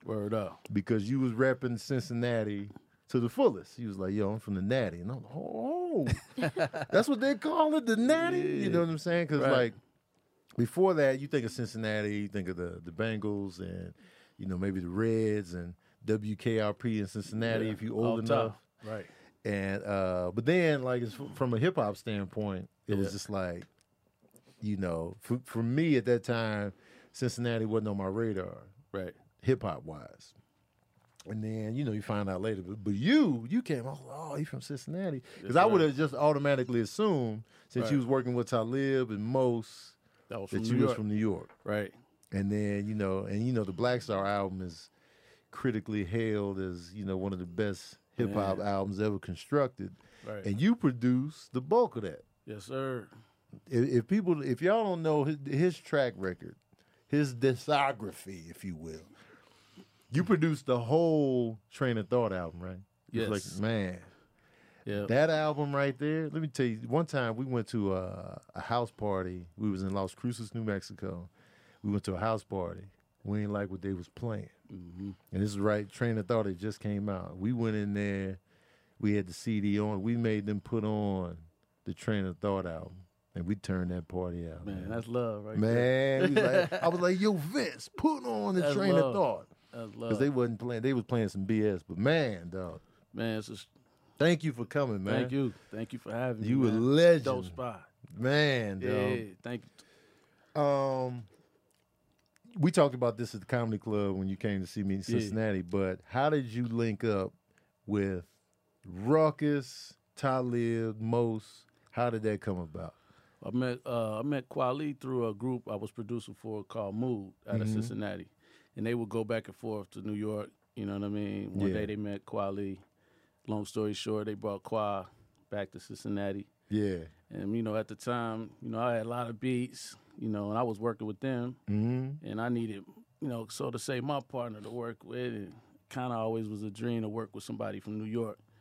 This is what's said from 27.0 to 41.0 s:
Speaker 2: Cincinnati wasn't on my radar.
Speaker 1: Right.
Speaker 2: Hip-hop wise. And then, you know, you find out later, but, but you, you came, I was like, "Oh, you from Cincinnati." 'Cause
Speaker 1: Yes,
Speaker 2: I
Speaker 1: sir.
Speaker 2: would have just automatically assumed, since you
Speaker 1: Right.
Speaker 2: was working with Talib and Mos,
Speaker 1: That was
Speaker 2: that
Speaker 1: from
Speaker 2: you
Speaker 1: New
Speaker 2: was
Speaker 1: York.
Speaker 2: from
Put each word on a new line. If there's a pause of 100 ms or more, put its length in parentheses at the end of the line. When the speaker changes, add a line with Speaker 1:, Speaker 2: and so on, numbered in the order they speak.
Speaker 2:
Cincinnati
wasn't
on
my
radar. (340)
Speaker 1:
Right. (280)
Speaker 2:
Hip-hop
wise. (920)
And
then,
you
know,
you
find
out
later,
but,
but
you,
you
came,
I
was
like,
"Oh,
you
from
Cincinnati."
'Cause
Speaker 1:
Yes,
Speaker 2:
I
Speaker 1:
sir.
Speaker 2:
would
have
just
automatically
assumed, (240)
since
you
Speaker 1:
Right.
Speaker 2:
was
working
with
Talib
and
Mos, (340)
Speaker 1:
That
was
Speaker 2:
that
Speaker 1:
from
Speaker 2:
you
Speaker 1:
New
Speaker 2:
was
Speaker 1:
York.
Speaker 2:
from